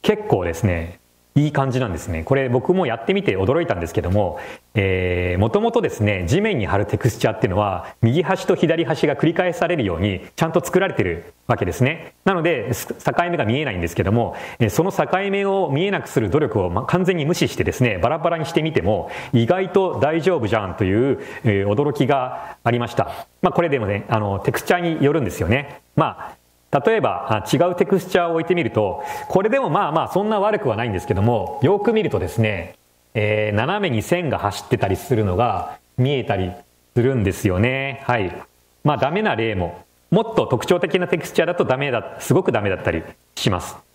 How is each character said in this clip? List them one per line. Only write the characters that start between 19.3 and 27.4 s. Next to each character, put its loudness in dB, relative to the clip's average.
意 4
外 0
と 0
大 0
丈 2
夫 -2
じ 0
ゃ 0
ん -8
と 0
い 2
う、 -2
え 2
ー、 0
驚 0
き 0
が -2
あ 2
り 2
ま -2
し -12
た。 0
ま 4
あ、 -12
こ 2
れ 2
で 2
も -2
ね、 -2
あ 2
の、 0
テ -2
ク -4
ス -10
チ 2
ャ 2
ー 0
に 2
よ 4
る 2
ん 0
で -2
す -8
よ -2
ね。 0
ま 2
あ、 -20
例 4
え 2
ば、 -2
あ、 2